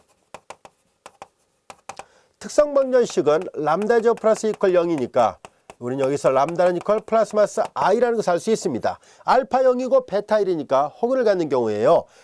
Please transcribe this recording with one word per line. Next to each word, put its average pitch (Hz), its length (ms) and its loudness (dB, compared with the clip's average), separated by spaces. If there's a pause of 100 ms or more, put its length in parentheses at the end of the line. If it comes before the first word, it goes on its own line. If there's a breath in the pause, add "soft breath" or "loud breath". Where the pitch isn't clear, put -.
(2250 loud breath)
특성 294 380 -2
방정식은 233 640 2 (160)
람다 196 460 0
제곱 233 180 0
플러스 220 280 0
이퀄 196 260 0
영이니까 131 640 0 (400)
우리는 131 260 -4
여기서 139 240 0
람다는 170 480 0
이퀄 214 280 -2
플러스 220 300 -2
마이너스 208 260 0 (120)
i라는 233 440 0
것을 185 140 -2
알 170 80 0
수 220 120 -2
있습니다. 110 480 -2 (260 soft breath)
알파 254 380 2
영이고 254 420 2
베타 208 340 -2
일이니까 147 480 0
허근을 247 380 -2
갖는 180 240 2
경우예요. 123 560 2 (180 soft breath)